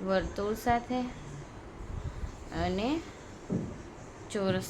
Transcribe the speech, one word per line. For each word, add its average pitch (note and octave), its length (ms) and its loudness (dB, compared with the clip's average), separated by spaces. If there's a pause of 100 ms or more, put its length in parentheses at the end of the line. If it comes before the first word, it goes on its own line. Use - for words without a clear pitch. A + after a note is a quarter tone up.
વર્તુળ F#3+ 460 4 (120)
સાથે A#3+ 340 4 (1600)
અને F#3 260 4 (1400)
ચોરસ F#3+ 380 4